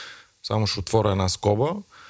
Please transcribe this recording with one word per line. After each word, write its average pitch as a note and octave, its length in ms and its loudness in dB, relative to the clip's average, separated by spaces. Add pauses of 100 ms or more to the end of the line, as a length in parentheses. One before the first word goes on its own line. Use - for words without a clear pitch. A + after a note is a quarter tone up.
(420)
само G#2+ 240 0
ще - 140 -4
отворя G#2 300 2
една F#2+ 180 2
скоба, G#2+ 460 0 (360)